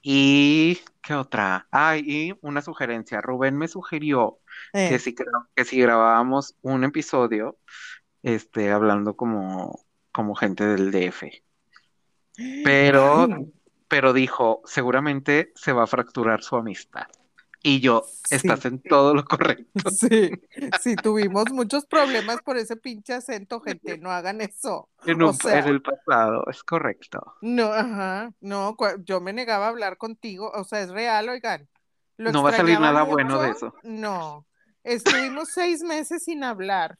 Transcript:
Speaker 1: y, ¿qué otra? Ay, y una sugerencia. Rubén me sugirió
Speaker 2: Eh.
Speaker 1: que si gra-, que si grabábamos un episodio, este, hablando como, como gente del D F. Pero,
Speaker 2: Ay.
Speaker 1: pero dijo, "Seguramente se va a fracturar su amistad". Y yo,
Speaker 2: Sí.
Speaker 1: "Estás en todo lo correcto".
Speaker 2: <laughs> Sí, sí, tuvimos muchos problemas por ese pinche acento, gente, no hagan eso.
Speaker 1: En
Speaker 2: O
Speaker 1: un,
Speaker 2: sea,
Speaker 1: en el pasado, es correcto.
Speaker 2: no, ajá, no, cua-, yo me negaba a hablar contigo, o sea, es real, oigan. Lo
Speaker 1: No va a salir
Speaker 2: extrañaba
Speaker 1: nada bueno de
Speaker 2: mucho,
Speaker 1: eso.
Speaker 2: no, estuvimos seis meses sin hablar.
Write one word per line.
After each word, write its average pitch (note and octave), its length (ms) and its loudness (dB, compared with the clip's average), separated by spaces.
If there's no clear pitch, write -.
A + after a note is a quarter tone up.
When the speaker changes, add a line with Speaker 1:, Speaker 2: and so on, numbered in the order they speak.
Speaker 1:
y, C#3+ 760 4
¿qué - 140 -6
otra? G2+ 560 -2
Ay, D3+ 340 2
y D3+ 360 -4
una C#3+ 200 -6
sugerencia. A#2 600 -6
Rubén C3 360 -2
me D#3+ 100 -2
sugirió D3 720 -2
Speaker 2:
Eh. F#3+ 160 0
Speaker 1:
que B2 100 2
si A#2+ 160 -6
gra-, A#2+ 400 -6
que B2+ 100 0
si B2+ 160 -2
grabábamos A#2+ 800 4
un C3 220 0
episodio, B2+ 760 -2
este, A2 480 -2
hablando G#2 440 2
como, F#2+ 680 -6
como G#2 240 -4
gente G2+ 300 -2
del G2 260 2
D F#2 160 0
F. - 360 -12
Pero, C#3 600 6
Speaker 2:
Ay. D#3 280 -2
Speaker 1:
pero C3+ 260 4
dijo, B2 520 2
"Seguramente C#3 920 0
se - 180 -2
va A#2+ 100 4
a A2 40 0
fracturar A#2 560 -2
su - 120 -6
amistad". - 520 -8
Y C#3 160 4
yo, A#2+ 260 4
Speaker 2:
Sí. - 120 -2
Speaker 1:
"Estás C3+ 300 0
en B2+ 160 -4
todo C#3+ 340 6
lo C#3+ 100 0
correcto". - 400 -2
Speaker 2:
<laughs> G3 220 -4
Sí, A3 320 4
sí, A#3 140 -2
tuvimos G#3+ 560 0
muchos C4 340 -4
problemas B3 560 0
por B3+ 160 -6
ese A3+ 180 -8
pinche A3+ 380 -12
acento, A#3 480 -10
gente, F3 360 -10
no F3 140 -10
hagan F#3 300 -6
eso. - 480 -10
Speaker 1:
En E3 160 0
Speaker 2:
O D#3+ 80 6
Speaker 1:
un, C#3+ 40 0
Speaker 2:
sea, D3 260 2
Speaker 1:
en C#3+ 80 0
el C#3 140 2
pasado, A#2 680 0
es - 140 -14
correcto. - 800 -6
Speaker 2:
no, A3+ 320 0
ajá, G#3+ 580 -4
no, G3 360 -6
cua-, G3 260 -2
yo F#3 180 -4
me F#3+ 120 -8
negaba A3 320 -2
a A3+ 40 0
hablar G#3 280 -6
contigo, A3 560 -12
o G3+ 100 -6
sea, G#3 180 -6
es F#3 80 -8
real, A3 400 -2
oigan. A3 380 -8
Lo A3+ 140 -4
Speaker 1:
No D3 120 2
va C#3+ 60 6
a - 80 2
salir E3+ 160 6
Speaker 2:
extrañaba D3+ 280 4
Speaker 1:
nada D3 100 0
bueno C3+ 300 0
de C3+ 80 0
Speaker 2:
mucho, G#2+ 80 -6
Speaker 1:
eso. A2+ 160 -10
Speaker 2:
no, F#3+ 600 -8
estuvimos C4 680 -2
seis F4 300 -2
meses D#4+ 400 -6
sin D4+ 200 -8
hablar. F#3+ 560 -4